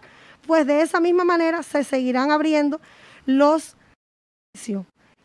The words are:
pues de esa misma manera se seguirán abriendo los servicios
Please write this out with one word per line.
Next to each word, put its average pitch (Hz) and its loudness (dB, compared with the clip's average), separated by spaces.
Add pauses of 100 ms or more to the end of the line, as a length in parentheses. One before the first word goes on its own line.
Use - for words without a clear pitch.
(460)
pues 320 2
de 285 2
esa 339 0
misma 349 2
manera 339 0
se 285 -4
seguirán 254 -2
abriendo 302 0 (460)
los 285 0 (800)
servicios 196 -10 (400)